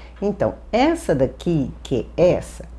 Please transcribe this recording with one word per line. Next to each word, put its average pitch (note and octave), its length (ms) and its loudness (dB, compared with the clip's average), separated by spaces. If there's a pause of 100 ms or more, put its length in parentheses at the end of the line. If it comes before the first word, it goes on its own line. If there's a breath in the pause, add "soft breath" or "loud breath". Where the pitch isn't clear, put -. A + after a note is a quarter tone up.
(220 loud breath)
Então, G3 320 0 (180)
essa C4+ 420 2
daqui, C3+ 580 0 (100)
que - 340 -2
é E3+ 160 6
essa, - 320 -4 (140)